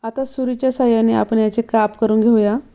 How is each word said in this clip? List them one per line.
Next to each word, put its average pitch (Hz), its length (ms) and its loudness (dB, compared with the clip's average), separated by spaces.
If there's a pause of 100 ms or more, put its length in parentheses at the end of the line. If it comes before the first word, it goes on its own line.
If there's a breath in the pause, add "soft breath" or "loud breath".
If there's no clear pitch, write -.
(180)
आता 269 80 -4
सुरीच्या 254 460 -4
साहाय्याने 226 420 2
आपण 220 240 0
याचे 214 240 0
काप 214 380 -2
करून 220 220 0
घेऊया. 214 360 2 (180)